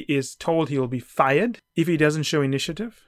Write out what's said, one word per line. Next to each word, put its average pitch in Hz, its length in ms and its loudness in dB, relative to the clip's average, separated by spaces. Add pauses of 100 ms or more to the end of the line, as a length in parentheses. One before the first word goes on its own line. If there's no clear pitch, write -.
is 139 280 -2
told 165 340 0
he 139 80 -2
will 127 100 0
be 123 120 -4
fired 143 580 0 (180)
if 170 120 2
he 170 100 2
doesn't 151 260 2
show 147 200 0
initiative? 151 640 -4